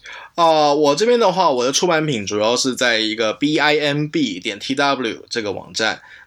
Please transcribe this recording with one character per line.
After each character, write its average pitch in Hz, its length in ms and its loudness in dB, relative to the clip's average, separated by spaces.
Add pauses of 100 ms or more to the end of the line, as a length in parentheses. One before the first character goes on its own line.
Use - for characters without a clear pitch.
(360)
呃， 156 380 4
我 151 220 2
这 196 100 0
边 240 140 4
的 214 100 4
话， 175 220 2
我 123 140 0
的 151 80 0
出 - 120 0
版 160 200 2
品 117 200 -2
主 104 140 -4
要 113 160 2
是 123 180 -2
在 117 260 0
一 107 160 -2
个 110 180 -2
B 151 240 -2
I 151 220 2
M 147 280 -2
B 127 320 -2
点 101 180 -6
T 135 160 -6
W 135 560 -2
这 120 120 -6
个 104 100 -4
网 92 220 -14
站。 110 260 -2 (280)